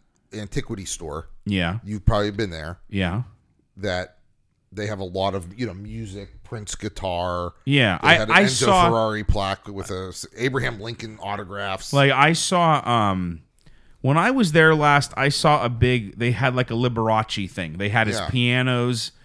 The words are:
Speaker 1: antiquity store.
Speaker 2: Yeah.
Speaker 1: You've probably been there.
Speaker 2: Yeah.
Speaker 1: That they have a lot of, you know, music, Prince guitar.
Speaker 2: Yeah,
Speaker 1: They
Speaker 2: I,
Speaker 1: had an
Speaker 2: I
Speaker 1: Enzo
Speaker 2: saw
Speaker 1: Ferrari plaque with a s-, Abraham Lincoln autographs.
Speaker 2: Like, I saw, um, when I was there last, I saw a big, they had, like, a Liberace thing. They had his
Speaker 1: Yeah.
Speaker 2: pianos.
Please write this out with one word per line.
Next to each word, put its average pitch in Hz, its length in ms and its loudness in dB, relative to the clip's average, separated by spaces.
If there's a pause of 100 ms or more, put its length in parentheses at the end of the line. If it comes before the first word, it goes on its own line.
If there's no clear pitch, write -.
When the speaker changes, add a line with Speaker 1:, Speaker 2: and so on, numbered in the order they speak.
(320)
Speaker 1:
antiquity 104 540 -8
store. 80 420 -10 (160)
Speaker 2:
Yeah. 95 400 -2
Speaker 1:
You've 101 220 -10
probably 104 240 4
been 101 200 -4
there. 80 280 -10 (100)
Speaker 2:
Yeah. 98 340 -2 (540)
Speaker 1:
That 92 400 -4 (560)
they 104 140 -6
have 104 140 -6
a 98 40 -8
lot 95 300 -2
of, 90 140 -8 (100)
you 123 80 -4
know, 95 80 -8
music, 101 540 -12 (160)
Prince 107 320 -12
guitar. 87 800 -4 (100)
Speaker 2:
Yeah, 127 380 2
Speaker 1:
They 135 60 4
Speaker 2:
I, 156 60 10
Speaker 1:
had 110 140 2
an 143 80 4
Speaker 2:
I 196 80 6
Speaker 1:
Enzo 131 220 0
Speaker 2:
saw 180 220 6
Speaker 1:
Ferrari 110 360 2
plaque 98 420 0
with 98 240 -8
a 92 200 -6
s-, - 160 -12 (100)
Abraham 120 440 -2
Lincoln 110 400 -12
autographs. 101 720 -6
Speaker 2:
Like, 139 200 6
I 143 220 6
saw, 165 540 2
um, 92 520 0 (600)
when 131 160 2
I 185 140 2
was 240 220 2
there 160 240 8
last, 147 400 2
I 135 120 2
saw 151 360 2
a - 40 0
big, 120 520 0
they 117 100 0
had, 123 240 0
like, 127 160 -2
a 117 40 -4
Liberace 110 760 0
thing. 82 280 -8
They 101 100 -2
had 110 180 2
his 107 120 0
Speaker 1:
Yeah. 87 120 -4
Speaker 2:
pianos. 123 800 0 (140)